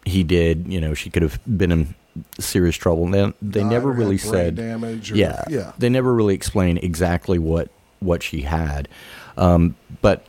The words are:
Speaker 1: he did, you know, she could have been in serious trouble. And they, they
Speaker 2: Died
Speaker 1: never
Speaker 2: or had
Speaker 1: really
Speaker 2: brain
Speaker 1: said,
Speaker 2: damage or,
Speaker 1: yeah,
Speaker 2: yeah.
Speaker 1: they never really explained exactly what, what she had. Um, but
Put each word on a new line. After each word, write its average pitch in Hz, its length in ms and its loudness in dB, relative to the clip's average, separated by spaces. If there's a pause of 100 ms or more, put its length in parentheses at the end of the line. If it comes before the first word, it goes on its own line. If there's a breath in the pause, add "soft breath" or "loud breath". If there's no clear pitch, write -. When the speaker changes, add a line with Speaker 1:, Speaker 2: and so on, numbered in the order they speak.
Speaker 1:
he 92 200 0
did, 85 440 2
you 92 140 -4
know, 78 140 -2
she - 160 -10
could 85 100 0
have 80 240 0
been 92 260 0
in 78 220 0 (460)
serious 87 360 0
trouble. 85 300 0
And 92 80 -2
they, 98 260 2
they 104 220 -4
Speaker 2:
Died 104 80 0
Speaker 1:
never 123 220 0
Speaker 2:
or - 20 -4
had 120 60 -2
Speaker 1:
really 98 180 2
Speaker 2:
brain 107 140 -4
Speaker 1:
said, 85 240 0
Speaker 2:
damage 113 560 -8
or, 107 40 -6
Speaker 1:
yeah, 95 320 0
Speaker 2:
yeah. 117 300 -6
Speaker 1:
they 120 120 2
never 127 220 2
really 107 220 4
explained 90 480 0
exactly 87 560 0
what, 80 320 0 (300)
what 85 240 -2
she 78 180 -6
had. 71 460 -2 (500 loud breath)
Um, 87 380 6 (260)
but - 280 2